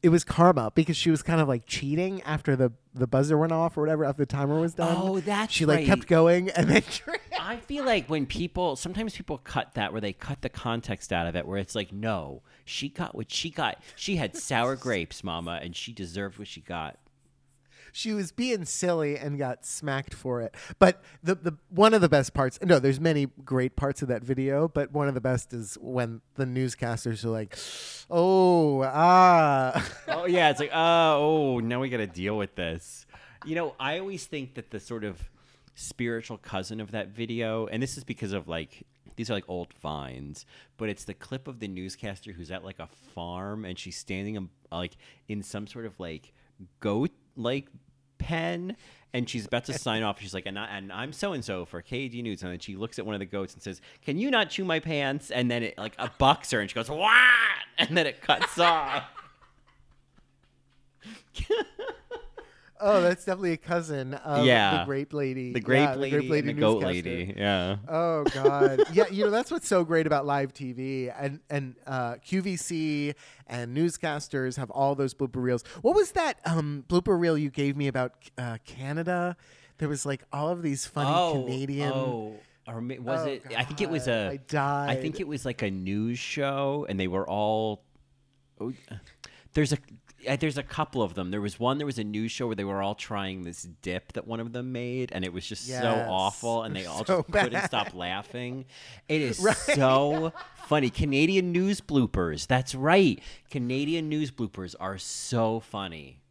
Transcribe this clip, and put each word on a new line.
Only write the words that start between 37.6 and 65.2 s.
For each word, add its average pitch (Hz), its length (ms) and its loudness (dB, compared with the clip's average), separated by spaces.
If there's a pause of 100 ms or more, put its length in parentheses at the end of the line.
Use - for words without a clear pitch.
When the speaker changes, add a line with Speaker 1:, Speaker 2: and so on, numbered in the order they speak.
Speaker 2:
and 117 140 -4
this 131 160 -4
is 131 60 -16
because 101 300 -6
of, 90 140 -6
like, 82 380 -10 (300)
these 117 160 -6
are, - 20 -2
like, 98 140 -6
old 87 340 -8
Vines, 71 640 -10 (300)
but 110 140 -6
it's - 160 -10
the 98 100 -12
clip 131 320 -12
of 123 120 -16
the 107 80 -10
newscaster 95 640 -10
who's 85 200 -14
at, 92 120 -10
like, 95 160 -16
a 80 80 -12 (280)
farm, 92 500 -8
and 90 140 -10
she's - 180 -14
standing, 101 400 -8
um, 92 120 -10 (220)
like, 87 260 -8 (300)
in 104 140 -6
some 104 240 -10
sort 113 200 -14
of, 98 140 -14
like, 82 340 -12 (460)
goat, 110 320 0 (240)
like, 131 320 -4 (500)
pen, 170 580 -4 (380)
and 123 160 -4
she's 110 160 -6
about 120 200 -4
to 131 80 -6
sign 110 280 -2
off. 104 180 -2
She's 98 140 -12
like, 95 140 -8
"And 98 100 -8
I, 107 80 -8 (100)
and 98 160 -12
I'm 123 220 -10
so-and-so 117 520 -6
for 85 180 -12
K 131 240 -8
D 120 160 -8
News." 104 180 -6
And 90 100 -6
then 90 60 -8
she 98 180 -12
looks 110 220 -8
at 101 80 -6
one 107 80 -4
of 101 60 -4
the 98 80 -6
goats 98 260 -6
and - 80 -20
says, 98 180 -12 (220)
"Can 147 160 -4
you 262 140 -2
not 220 180 2
chew 190 160 -4
my 160 140 0
pants?" 143 500 -2
And 123 220 0
then 120 100 -2
it, - 160 -4
like, 107 220 -8
a 123 180 -4
bucks - 320 4
her, 120 100 0
and 101 80 -2
she - 60 -10
goes, 117 160 -4
"What?" 180 220 2 (640)
And 165 180 0
then 160 120 4
it - 160 -6
cuts - 340 2
off. 156 460 4 (2000)
<laughs> - 400 -12 (1400)
Speaker 1:
Oh, 202 220 4
that's 180 240 2
definitely 185 280 0
a 156 40 -2
cousin 156 560 -4
of 143 320 2
Speaker 2:
Yeah. 104 340 6
Speaker 1:
the 87 60 -2
grape 139 260 -4
lady. 131 400 -4